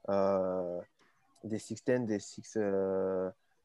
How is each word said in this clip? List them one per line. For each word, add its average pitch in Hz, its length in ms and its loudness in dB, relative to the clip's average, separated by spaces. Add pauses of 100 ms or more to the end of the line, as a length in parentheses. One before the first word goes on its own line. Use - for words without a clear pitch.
euh, 92 680 2 (640)
des 107 160 -4
six - 240 -10
ten, 123 220 2
des 107 140 0
six, - 360 -14
euh, 95 760 0 (360)